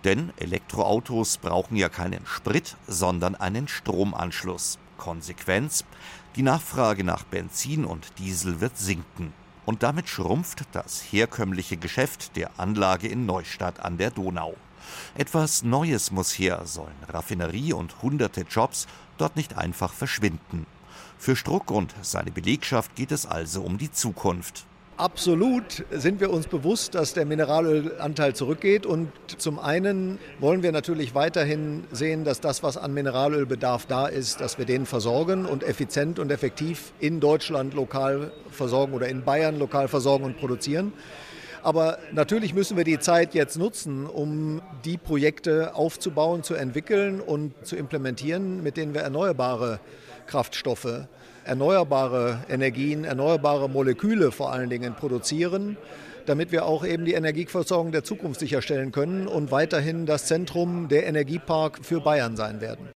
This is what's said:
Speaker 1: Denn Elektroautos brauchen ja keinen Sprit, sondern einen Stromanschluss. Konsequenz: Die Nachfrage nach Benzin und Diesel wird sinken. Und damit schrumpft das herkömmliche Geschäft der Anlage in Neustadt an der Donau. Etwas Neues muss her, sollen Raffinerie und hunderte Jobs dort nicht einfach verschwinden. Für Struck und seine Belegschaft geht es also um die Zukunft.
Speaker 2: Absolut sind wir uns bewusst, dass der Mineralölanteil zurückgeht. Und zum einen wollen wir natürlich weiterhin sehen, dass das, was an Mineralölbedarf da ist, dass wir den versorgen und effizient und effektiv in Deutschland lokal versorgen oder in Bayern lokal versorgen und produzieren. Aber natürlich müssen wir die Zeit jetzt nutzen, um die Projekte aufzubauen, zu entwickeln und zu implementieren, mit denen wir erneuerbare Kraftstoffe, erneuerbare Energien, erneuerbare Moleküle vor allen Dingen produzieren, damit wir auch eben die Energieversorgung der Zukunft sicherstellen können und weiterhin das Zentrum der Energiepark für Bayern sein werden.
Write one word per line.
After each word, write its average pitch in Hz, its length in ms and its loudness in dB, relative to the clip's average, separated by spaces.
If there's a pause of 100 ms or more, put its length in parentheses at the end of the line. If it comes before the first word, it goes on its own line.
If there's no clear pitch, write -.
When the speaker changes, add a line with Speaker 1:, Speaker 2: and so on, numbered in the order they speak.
Speaker 1:
Denn 143 340 2
Elektroautos 104 1000 0
brauchen 90 380 0
ja 95 140 4
keinen 90 380 -4
Sprit, - 500 -2 (100)
sondern 90 460 0
einen 101 340 -4
Stromanschluss. 90 1080 -2 (200)
Konsequenz: 87 880 -2 (500)
Die 127 80 2
Nachfrage 127 600 4
nach 85 200 0
Benzin 127 600 -4
und 87 360 -8
Diesel 90 420 -4
wird 120 160 -2
sinken. 87 560 -4 (320)
Und 110 160 0
damit 147 260 0
schrumpft 113 640 -2
das - 300 -8
herkömmliche 98 760 0
Geschäft - 580 -4
der 85 220 -4
Anlage 95 500 2
in 117 180 -2
Neustadt 92 580 -4
an 87 140 -4
der 101 140 2
Donau. 87 420 -4 (640)
Etwas 156 460 0
Neues 131 480 2
muss 95 200 0
her, 87 340 2
sollen 78 300 -10 (120)
Raffinerie 87 680 -2
und 85 300 -6
hunderte 135 380 0
Jobs - 460 0 (300)
dort 156 180 0
nicht - 220 -4
einfach 87 360 -4
verschwinden. 87 760 -2 (520)
Für 131 160 2
Struck - 340 -2
und 98 320 0
seine 87 300 -4
Belegschaft 110 640 0
geht 127 160 -4
es 147 140 -2
also 82 360 -4
um 92 160 -4
die 151 140 -8
Zukunft. - 720 -2 (300)
Speaker 2:
Absolut 185 960 2
sind 165 300 0
wir 196 80 2
uns 160 180 0
bewusst, 180 480 0
dass 160 180 0
der 160 120 2
Mineralölanteil 151 1120 2
zurückgeht. 190 500 2
Und 165 260 0 (260)
zum 156 220 -2
einen 190 580 0 (220)
wollen 175 240 4
wir 175 80 4
natürlich 151 440 -2
weiterhin 151 760 2
sehen, 156 320 0
dass 143 160 0
das, 143 240 0
was 139 140 0
an 139 160 -4
Mineralölbedarf 131 920 2
da 131 220 0
ist, 135 320 -2
dass 131 180 -4
wir 123 80 -2
den 127 200 2
versorgen 143 600 2
und 143 180 -2
effizient 151 560 0
und 147 120 -2
effektiv 147 680 -2
in 156 200 0
Deutschland 147 540 4
lokal 139 580 0 (180)
versorgen 135 440 2
oder 123 160 0
in 131 140 -4
Bayern 151 360 4
lokal 139 300 2
versorgen 139 340 4
und 131 140 -4
produzieren. 143 560 -2 (720)
Aber 160 340 4 (160)
natürlich 160 400 2
müssen 196 240 2
wir 170 80 4
die 156 140 2
Zeit 170 340 6
jetzt 151 240 2
nutzen, 160 480 -2
um 156 560 -2 (240)
die 165 120 -2
Projekte 156 800 2
aufzubauen, 160 680 2
zu 170 120 -2
entwickeln 190 640 0
und 151 340 -2 (120)
zu - 100 -6
implementieren, 156 880 -2
mit 147 140 -2
denen 156 160 -2
wir 151 80 0
erneuerbare 127 800 0 (440)
Kraftstoffe, 127 840 -2 (360)
erneuerbare 135 1040 2
Energien, 135 560 0
erneuerbare 147 640 2
Moleküle 135 640 4
vor 131 220 -4
allen 127 160 -2
Dingen 120 260 -2
produzieren, 170 800 0 (520)
damit 156 240 2
wir 165 140 2
auch 160 200 2
eben 170 180 0
die 170 100 2
Energieversorgung 165 760 0
der 156 120 0
Zukunft 175 360 -6
sicherstellen 135 520 0
können 180 360 0
und 147 240 0
weiterhin 160 540 2
das 151 220 2
Zentrum 175 600 0
der 143 200 6
Energiepark 156 760 0
für 170 160 0
Bayern 135 380 2
sein 107 240 -4
werden. 113 360 -8